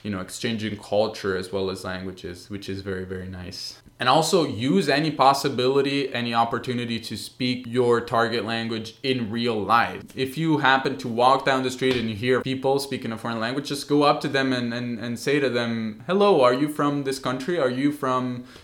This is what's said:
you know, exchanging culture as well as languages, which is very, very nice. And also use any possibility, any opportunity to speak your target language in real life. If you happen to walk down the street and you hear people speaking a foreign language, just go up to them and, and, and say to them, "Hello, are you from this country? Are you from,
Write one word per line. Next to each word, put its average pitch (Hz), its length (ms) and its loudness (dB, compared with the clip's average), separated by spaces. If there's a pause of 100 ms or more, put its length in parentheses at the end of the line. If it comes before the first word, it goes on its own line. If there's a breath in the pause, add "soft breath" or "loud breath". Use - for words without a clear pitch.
you 104 80 -6
know, 95 100 -4
exchanging 104 580 -6
culture 104 580 -2
as 92 160 -6
well 95 160 -2
as 92 160 -6
languages, 92 640 -10
which 98 220 -10
is 98 100 -8
very, 95 240 -6
very 92 240 -10
nice. 90 540 -12 (160)
And 123 120 2
also 160 340 4
use 139 460 2
any 147 200 2
possibility, 139 1000 2
any 120 220 -2
opportunity 117 640 0
to 113 160 -10
speak 127 500 -4
your 120 360 4
target 117 420 0
language 113 580 -4
in 123 280 0
real 117 280 -2
life. 95 440 2 (120)
If 131 220 -4
you 160 220 2
happen 131 400 2
to 127 100 -8
walk 127 380 4
down 131 160 2
the 127 80 -2
street 127 260 0
and 113 140 -2
you 107 40 -4
hear 120 280 2
people 135 360 0
speaking 120 320 -6
a 113 60 -6
foreign 117 240 -6
language, 131 280 -4
just 139 200 -6
go 147 140 4
up 147 180 4
to 156 80 -2
them 135 240 2
and, 120 220 -2
and, 120 260 -6
and 117 180 -6
say 143 220 2
to 135 80 2
them, 117 580 -2
"Hello, 190 360 4
are 123 100 8
you 143 160 0
from 143 360 -2
this 135 140 -4
country? 135 400 -4
Are 127 120 2
you 135 200 0
from, 127 540 -2 (180 loud breath)